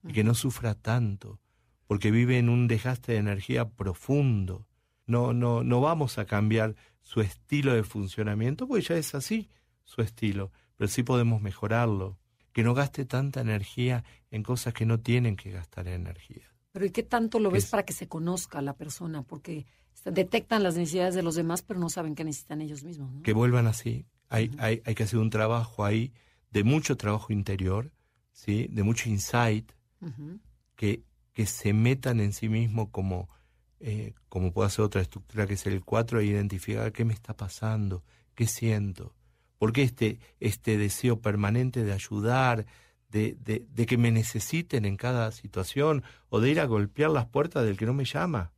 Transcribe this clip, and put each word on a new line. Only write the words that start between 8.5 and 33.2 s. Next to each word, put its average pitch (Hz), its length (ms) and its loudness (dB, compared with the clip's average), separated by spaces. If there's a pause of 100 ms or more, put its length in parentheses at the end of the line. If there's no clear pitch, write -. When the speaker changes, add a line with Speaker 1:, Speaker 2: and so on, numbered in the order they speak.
Speaker 1:
porque 254 180 0
ya 170 120 0
es 156 180 -4
así 208 340 -4 (360)
su - 180 -8
estilo, 98 480 -2 (260)
pero 104 120 0
sí 127 140 0
podemos 120 400 2
mejorarlo. 104 760 -2 (340)
Que 117 120 0
no 120 80 4
gaste 139 320 0
tanta 131 380 -2
energía 113 600 -2 (280)
en 107 120 -6
cosas 120 300 -4
que 113 140 -2
no 113 120 4
tienen 117 380 2
que 98 140 -12
gastar 90 380 -10
energía. 87 600 -10 (220)
Speaker 2:
Pero 190 140 -2
¿y 180 40 0
qué 226 120 -4
tanto 226 360 0
lo 208 120 4
ves 190 140 4
Speaker 1:
Es - 60 -8
Speaker 2:
para 196 140 2
que 180 80 -8
se 175 160 -10
conozca 170 540 -4
la 139 120 -4
persona? 156 480 -10
Porque 151 440 -12 (260)
se - 180 -10
detectan 208 520 2
las 175 120 2
necesidades 175 400 0
de 185 80 0
los 165 120 0
demás, 165 280 0
pero 185 160 -6
no 170 120 -2
saben 160 240 -4
qué 160 100 -8
necesitan 151 380 -8
ellos 147 200 -10
mismos, 143 300 -12
¿no? 139 100 -14
Speaker 1:
Que 110 120 2
vuelvan 120 320 4
así. 113 400 -2 (240)
Hay, 110 180 0
Speaker 2:
Ujú. 127 120 -8
Speaker 1:
hay, 113 260 0
hay 113 80 -2
que 113 80 -2
hacer 110 160 0
un 110 100 4
trabajo 110 560 0
ahí, 113 280 0 (380)
de 104 140 2
mucho 143 320 2
trabajo 107 360 -4
interior, 98 600 -2 (400)
¿sí? 104 380 -2
De 107 120 -2
mucho 113 280 0
insight, 110 600 0 (300)
Speaker 2:
Ujú. 151 400 -12 (360)
Speaker 1:
que, - 260 -2 (320)
que 110 100 0
se 101 300 0
metan 120 460 2
en 104 120 0
sí 110 160 -4
mismo 110 420 0
como, 92 380 -4 (520)